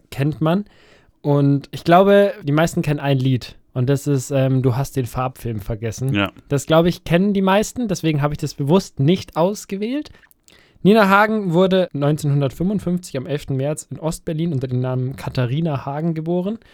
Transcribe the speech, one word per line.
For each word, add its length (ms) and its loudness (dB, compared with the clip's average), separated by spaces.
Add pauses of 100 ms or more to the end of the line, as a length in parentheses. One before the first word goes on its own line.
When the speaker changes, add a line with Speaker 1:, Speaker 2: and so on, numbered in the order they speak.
(120)
Speaker 1:
kennt 280 -4
man. 240 0 (580)
Und 500 2
ich 120 -14
glaube, 480 6 (100)
die 120 -2
meisten 300 0
kennen 180 -2
ein 160 2
Lied. 400 -2 (160)
Und 160 -2
das 180 0
ist, 240 -2
ähm, 300 2
Du 160 0
hast 180 -6
den 120 -2
Farbfilm 520 -6
vergessen. 540 -6
Speaker 2:
Ja. 180 0 (160)
Speaker 1:
Das, 200 -2
glaube 200 4
ich, 160 -2
kennen 300 2
die 80 2
meisten. 480 0
Deswegen 320 0
habe 120 0
ich 40 -8
das 160 -6
bewusst 480 0
nicht 340 0
ausgewählt. 760 -4 (720)
Nina 260 6
Hagen 420 2
wurde 420 2
neunzehnhundertfünfundfünfzig 1200 -2
am 80 -6
elften 320 -6
März 320 -4
in 100 -12
Ostberlin 540 -4
unter 140 -4
dem 140 -2
Namen 340 -4
Katharina 680 -4
Hagen 300 -4
geboren. 460 -4 (140)